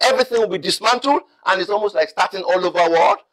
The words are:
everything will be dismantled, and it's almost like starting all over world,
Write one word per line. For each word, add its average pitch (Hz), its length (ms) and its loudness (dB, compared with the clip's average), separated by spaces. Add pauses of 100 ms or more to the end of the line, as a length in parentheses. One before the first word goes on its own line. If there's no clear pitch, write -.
everything 254 380 0
will 220 80 2
be 185 100 -6
dismantled, 233 640 -2 (220)
and 190 160 0
it's 180 80 -6
almost 208 260 -2
like 156 140 0
starting 190 340 -4
all 180 220 0
over 170 240 0
world, 165 280 4 (160)